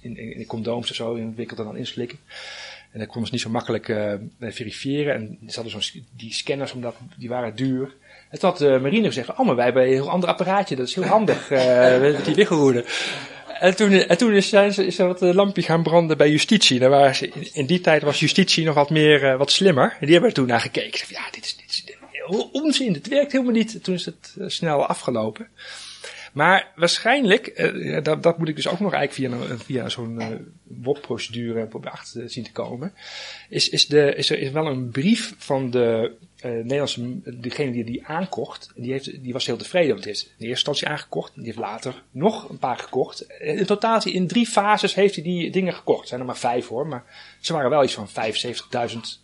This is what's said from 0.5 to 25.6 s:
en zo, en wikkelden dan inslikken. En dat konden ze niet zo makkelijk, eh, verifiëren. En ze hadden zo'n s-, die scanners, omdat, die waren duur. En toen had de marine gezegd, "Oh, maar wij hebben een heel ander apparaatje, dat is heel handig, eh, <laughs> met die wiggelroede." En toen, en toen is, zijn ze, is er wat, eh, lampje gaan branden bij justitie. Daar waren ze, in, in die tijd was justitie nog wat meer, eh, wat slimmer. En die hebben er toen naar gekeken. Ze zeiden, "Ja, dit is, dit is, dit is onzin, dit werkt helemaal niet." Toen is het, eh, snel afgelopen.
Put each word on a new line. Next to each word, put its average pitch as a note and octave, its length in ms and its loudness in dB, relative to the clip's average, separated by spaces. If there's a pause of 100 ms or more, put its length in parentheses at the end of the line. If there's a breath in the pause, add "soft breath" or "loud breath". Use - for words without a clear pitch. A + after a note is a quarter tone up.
en - 60 -8
zo, A#2+ 200 -4
en A2+ 200 -8
wikkelden A2+ 300 -8
dan - 120 -12
inslikken. A#2+ 420 -8 (720 loud breath)
En A2 80 -14
dat G#2+ 80 -8
konden A2+ 200 -6
ze - 60 -6
niet A#2+ 100 -4
zo A2+ 60 -8
makkelijk, A2+ 400 -4
eh, G#2 240 -2 (260)
verifiëren. C3+ 760 -6
En A2 240 -8 (100)
ze - 80 -12
hadden A2+ 160 -10
zo'n G#2 100 -10
s-, - 160 -8 (180)
die A2+ 180 -14
scanners, C#3 400 -4
omdat, A#2+ 220 -8 (220)
die B2 120 -12
waren A#2+ 260 -6
duur. C3 400 -2 (340 soft breath)
En D3+ 100 -14
toen F#3+ 100 4
had F3+ 100 -4
de C#3 220 6
marine F#3+ 260 2
gezegd, B2 220 -4
"Oh, C4 160 0
maar D3 100 4
wij A#2+ 100 2
hebben B2+ 180 4
een C3 60 4
heel C3+ 200 2
ander F3 200 0
apparaatje, F#3+ 460 0
dat B2+ 120 -4
is - 80 -8
heel F#3 80 -2
handig, E3+ 480 2
eh, B2+ 500 6
<laughs> C#3+ 140 4
met C#3 100 -4
die D3+ 100 0
wiggelroede." D3 500 4 (720 loud breath)
En F#3 160 4
toen, G#3 160 4
en F3+ 260 6
toen A3+ 160 4
is, G3 160 4
zijn G3+ 240 6
ze, G3 120 0
is F3+ 140 -4
er F#3 80 4
wat, F3+ 140 -2
eh, F3+ 120 6
lampje G3 280 4
gaan E3 220 2
branden D#3 340 4
bij D3 120 8
justitie. D3+ 500 4
Daar B2+ 100 6
waren C#3 260 8
ze, C#3+ 120 -4
in, - 260 -12
in C#3+ 120 -2
die F3 160 2
tijd D#3 200 4
was D3 180 0
justitie E3 460 2
nog D3+ 100 2
wat C#3+ 140 4
meer, D3+ 340 6
eh, C3+ 140 4
wat C#3 140 2
slimmer. D#3+ 480 4
En C#3 60 -4
die D3 60 4
hebben G#3 180 8
er - 60 -2
toen C3 120 2
naar A#2 140 2
gekeken. - 380 -6
Ze - 60 -10
zeiden, - 200 -14
"Ja, - 60 -14
dit - 140 -16
is, - 100 -8
dit - 140 -20
is, - 160 -6
dit - 120 -18 (140)
is E3+ 400 -4
onzin, C4+ 420 0
dit D3 140 -6
werkt C#4 240 0
helemaal B3 220 2
niet." A3 300 0
Toen F#3 100 -2
is F3 120 -4
het, - 340 -14
eh, - 80 -8
snel D#3 380 0
afgelopen. A2 640 -4 (840 loud breath)